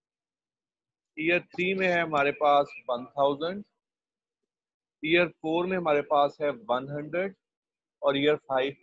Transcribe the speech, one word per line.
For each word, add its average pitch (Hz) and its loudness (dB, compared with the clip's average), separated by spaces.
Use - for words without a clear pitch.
ईयर 165 -2
थ्री 180 -4
में 190 0
है 175 0
हमारे 143 0
पास 143 2
वन 123 6
थाउजेंड, 147 -2
ईयर 165 2
फ़ोर 165 -4
में 190 -4
हमारे 151 0
पास 143 0
है 147 0
वन 120 -4
हंड्रेड 156 -8
और 143 2
year 147 2
five 135 -4